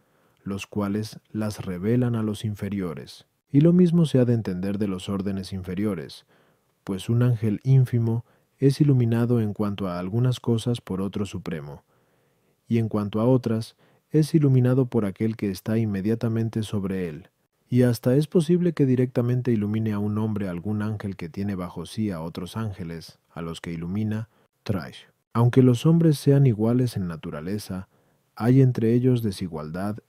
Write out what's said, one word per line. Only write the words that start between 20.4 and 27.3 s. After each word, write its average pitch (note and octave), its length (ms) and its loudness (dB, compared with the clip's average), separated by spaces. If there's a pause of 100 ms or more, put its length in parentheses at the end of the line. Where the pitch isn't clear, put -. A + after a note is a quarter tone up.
algún F#2 320 -4
ángel G#2 360 -6
que E2+ 120 -10
tiene G2 260 -4
bajo F2 300 -8
sí G#2+ 260 -4
a E2 120 -6
otros E2+ 340 -10
ángeles, F2+ 600 -8 (120)
a E2 120 -12
los E2 180 -10
que F2 120 -10
ilumina, G#2+ 580 -4 (320)
trash. - 420 -8 (300)
Aunque A#2+ 280 6
los B2 220 4
hombres E3 340 4
sean C#3 280 4
iguales A#2 500 2
en F#2+ 100 -4
naturaleza, F2 800 -8 (460)